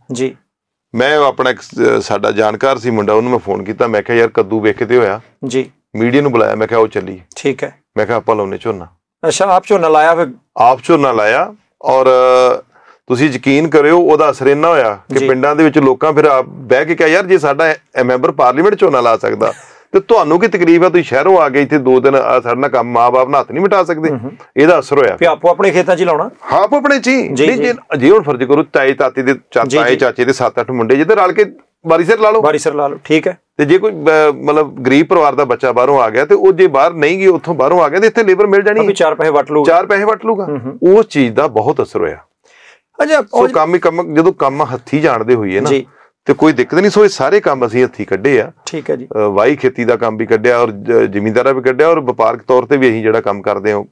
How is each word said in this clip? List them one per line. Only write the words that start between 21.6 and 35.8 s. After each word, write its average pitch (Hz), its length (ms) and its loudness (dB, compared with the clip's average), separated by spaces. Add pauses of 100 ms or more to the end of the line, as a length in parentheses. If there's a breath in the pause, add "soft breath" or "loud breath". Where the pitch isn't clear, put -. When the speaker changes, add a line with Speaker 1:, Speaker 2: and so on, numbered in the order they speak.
Speaker 2:
ਇੱਥੇ 143 160 0
ਦੋ 131 220 2
ਦਿਨ, 135 180 2
ਅ, 123 260 0
ਸਾਡੇ 120 180 -2
ਨਾਲ 139 80 -2
ਕੰਮ, 120 220 -2
ਮਾਂ 120 200 2
ਬਾਪ 131 180 0
ਨਾਲ 143 120 0
ਹੱਥ 110 100 -8
ਨਹੀਂ 151 120 -4
ਮਿਟਾ 196 200 0
ਸਕਦੇ?" 160 260 -4
Speaker 1:
ਹੂੰ, 135 140 -6
ਹੂੰ। 135 80 -12 (260 loud breath)
Speaker 2:
ਇਹਦਾ 156 220 4
ਅਸਰ 139 180 -2
ਹੋਇਆ। 104 220 2
Speaker 1:
ਵੀ 165 60 2
ਆਪੋ 165 240 0
ਆਪਣੇ 196 220 0
ਖੇਤਾਂ 185 240 0
'ਚ 156 40 -8
ਹੀ 180 60 0
ਲਾਉਣਾ। 170 240 -2 (220)
Speaker 2:
ਹਾਂ, 185 120 2
ਆਪੋ 285 140 0
ਆਪਣੇ 277 220 0
'ਚ 208 80 -4
ਹੀ। 262 200 0
Speaker 1:
ਜੀ, 139 200 0
Speaker 2:
ਨਹੀਂ, 254 100 0
Speaker 1:
ਜੀ। - 60 -4
Speaker 2:
ਜੇ, 247 100 -2 (240)
ਜੇ 127 120 2
ਹੁਣ 202 140 4
ਫਰਜ਼ 135 200 -4
ਕਰੋ, 143 200 0
ਤਾਏ 139 300 -2
ਤਾਤੀ 135 280 -4
ਦੇ 131 140 0 (160)
ਚਾ-, 117 160 0
Speaker 1:
ਜੀ, 127 100 -2
Speaker 2:
ਤਾਏ 120 120 0
Speaker 1:
ਜੀ। 131 60 2
Speaker 2:
ਚਾਚੇ 123 300 0
ਦੇ 131 80 0
ਸੱਤ 123 280 -2
ਅੱਠ 117 100 -6
ਮੁੰਡੇ, 120 240 0
ਜਿੱਧਰ 160 200 0
ਰਲ 202 160 0
ਕੇ 208 140 2 (420)
ਵਾਰੀ 165 160 2
ਸਿਰ 208 160 0
ਲਾ 214 120 2
ਲਓ। 220 100 2
Speaker 1:
ਵਾਰੀ 151 160 0
ਸਿਰ 147 160 -4
ਲਾ 147 140 -2
ਲਓ, 143 160 -8
ਠੀਕ 156 240 0
ਹੈ। 180 100 -6 (200)
Speaker 2:
ਤੇ 147 80 0
ਜੇ 160 120 2
ਕੋਈ, 208 140 0
ਅ, 156 440 2
ਮਤਲਬ, 147 460 -2
ਗਰੀਬ 139 260 2
ਪਰਿਵਾਰ 147 280 2
ਦਾ 139 100 0
ਬੱਚਾ 123 260 -2
ਬਾਹਰੋਂ 127 300 2